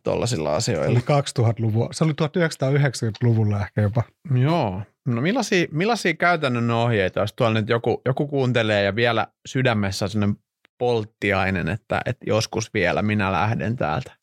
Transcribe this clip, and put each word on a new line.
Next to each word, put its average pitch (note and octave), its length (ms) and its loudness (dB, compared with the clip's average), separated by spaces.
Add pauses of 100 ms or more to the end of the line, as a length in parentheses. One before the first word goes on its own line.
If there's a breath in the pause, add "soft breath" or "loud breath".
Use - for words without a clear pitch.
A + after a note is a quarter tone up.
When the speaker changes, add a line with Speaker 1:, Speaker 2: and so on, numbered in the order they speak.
Speaker 1:
tollasilla F2 460 -2
Speaker 2:
Se D2+ 60 2
Speaker 1:
asioilla. D#2+ 360 0
Speaker 2:
oli B2 100 4
kaksituhatluvulla. A#2 880 0
Se - 120 -2
oli D#3+ 100 2
tuhat D#3 220 -4
yhdeksänsataakyhdeksänkymmentäluvulla A#2+ 1300 0
ehkä - 200 -4
jopa. G#2 220 0 (320)
Speaker 1:
Joo. B2+ 460 0 (240)
No A#2 160 -2
millaisia, F#3+ 500 0
millaisia F#3 420 0
käytännön C#3+ 580 0
ohjeita, A#2 480 2
jos G#2 140 0
tuolla A2+ 260 2
nyt G#2+ 100 -2
joku, A#2 360 0
joku C#3 220 -2
kuuntelee A#2+ 560 2
ja G2 120 0
vielä A#2 320 2 (200)
sydämessä G#2+ 580 0
on F#2 40 -2
semmonen G#2 260 0 (420)
polttiainen, G2 920 0
että, - 360 -4
että - 220 -6
joskus - 460 -2
vielä F2 280 0
minä G#2 300 0
lähden G#2 440 -2
täältä D#2 360 -4 (120)